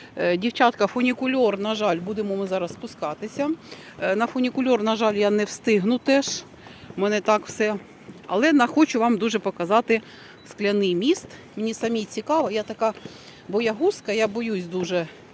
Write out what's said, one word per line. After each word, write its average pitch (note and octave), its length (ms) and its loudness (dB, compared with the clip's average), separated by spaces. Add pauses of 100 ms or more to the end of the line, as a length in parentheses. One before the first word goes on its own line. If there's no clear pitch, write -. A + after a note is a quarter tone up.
(160)
Е, F3 220 2
дівчатка, A3+ 500 2
фунікульор, B3 720 0
на G#3+ 160 -2
жаль, G#3 220 0
будемо G3 380 -4
ми G3 120 -4
зараз F#3 240 -2
спускатися. A3+ 800 -6 (520)
Е, F#3 140 0
на A3+ 120 0
фунікульор, B3+ 560 0
на A3 120 2
жаль, G#3+ 180 2
я G3+ 160 2
не G#3 140 2
встигну G#3+ 540 2
теж. - 460 0 (540)
У F#3 40 -2
мене G#3 200 0
так G#3+ 240 2
все. G#3+ 300 -2 (520)
Але B3 260 2
на, B3 140 6
хочу C#4+ 320 2
вам A#3 180 4
дуже G#3+ 220 0
показати G#3 640 0 (440)
скляний G3+ 500 0
міст. C4 320 0 (280)
Мені A3 180 -4
самій A3+ 320 -2
цікаво, C4 460 -2
я G#3+ 120 -2
така A3 300 -2 (540)
боягузка, A3 640 0
я A3 160 2
боюсь G#3+ 380 -4
дуже. F3 420 -2 (260)